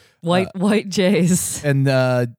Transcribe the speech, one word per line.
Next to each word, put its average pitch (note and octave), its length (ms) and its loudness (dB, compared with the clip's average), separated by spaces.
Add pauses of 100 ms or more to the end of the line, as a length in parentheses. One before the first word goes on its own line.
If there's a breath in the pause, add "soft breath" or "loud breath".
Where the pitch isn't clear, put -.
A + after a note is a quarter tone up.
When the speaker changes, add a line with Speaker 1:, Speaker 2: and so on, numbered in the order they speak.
(220 soft breath)
Speaker 1:
White, F3+ 320 0
Speaker 2:
Uh, F#3+ 40 -10
Speaker 1:
white G#3 300 0
J's. F3+ 720 0
Speaker 2:
and, C#3 240 0
uh, B2+ 400 0 (120)